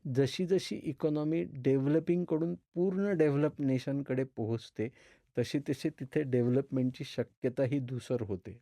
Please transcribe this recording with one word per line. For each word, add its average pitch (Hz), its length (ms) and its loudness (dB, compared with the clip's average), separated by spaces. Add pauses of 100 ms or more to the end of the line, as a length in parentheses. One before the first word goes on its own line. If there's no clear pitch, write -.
(160)
जशी 139 300 2
जशी 190 380 0
इकॉनॉमी 156 600 -2
डेव्हलपिंगकडून 156 1120 0 (180)
पूर्ण 190 440 0
डेव्हलप 147 440 2
नेशनकडे 135 640 0
पोहोचते, 113 640 -4 (500)
तशी 131 200 0
तशी 147 300 -2
तिथे 151 340 -4
डेव्हलपमेंटची 127 800 2
शक्यता 127 600 -2
ही 135 160 0
धूसर 123 420 -4
होते. 98 300 -6 (100)